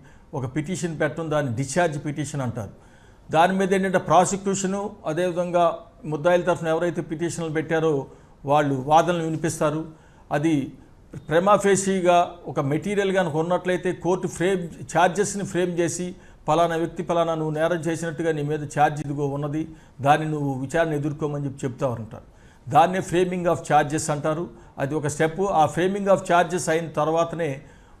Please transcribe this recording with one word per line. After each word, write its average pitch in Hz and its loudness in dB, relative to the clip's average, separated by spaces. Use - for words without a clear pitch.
ఒక 131 -8
పిటిషన్ 156 -4
పెట్టడం, 156 -2
దాన్ని 143 0
డిశ్చార్జ్ 151 -2
పిటిషన్ 147 -6
అంటారు. 113 -8
దాని 185 4
మీద 190 2
ఏంటంటే 190 2
ప్రాసిక్యూషను, 196 0
అదేవిధంగా 170 0
ముద్దాయిల 165 2
తరఫున 165 0
ఎవరైతే 165 0
పిటిషన్లు 165 -6
పెట్టారో 156 0
వాళ్ళు 143 2
వాదనలు 160 4
వినిపిస్తారు. 160 -2
అది 147 0
prima 185 6
facie-గా 190 2
ఒక 147 -4
మెటీరియల్ 185 0
కనుక 175 0
ఉన్నట్లయితే 175 0
కోర్టు 180 -2
ఫ్రేమ్, 175 -2
ఛార్జెస్ని 185 2
ఫ్రేమ్ 175 -2
చేసి, 180 -2
"పలానా 170 4
వ్యక్తి, 165 -4
పలానా 165 0
నువ్వు 156 -2
నేరం 160 0
చేసినట్టుగా 165 -2
నీ 151 -2
మీద 147 -4
ఛార్జ్ 147 0
ఇదిగో 143 -4
ఉన్నది, 147 -4
దాన్ని 151 4
నువ్వు 147 -2
విచారణ 160 -2
ఎదుర్కోమని" 147 -4
చెప్పి 139 -6
చెప్తా 131 -4
ఉంటారు. 113 -10
దాన్నే 170 4
framing 180 0
of 170 2
charges 147 2
అంటారు. 151 -2
అది 139 -4
ఒక 147 -2
స్టెప్. 160 0
ఆ 175 4
framing 190 -2
of 190 6
charges 175 2
అయిన 165 0
తర్వాతనే 156 -2